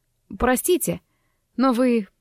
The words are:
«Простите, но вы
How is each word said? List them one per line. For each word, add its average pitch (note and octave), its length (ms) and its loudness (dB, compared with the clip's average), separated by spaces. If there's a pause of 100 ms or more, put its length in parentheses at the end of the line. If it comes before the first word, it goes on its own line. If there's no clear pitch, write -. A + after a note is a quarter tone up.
(400)
«Простите, B3 600 0 (560)
но B3+ 160 2
вы A#3 340 0 (140)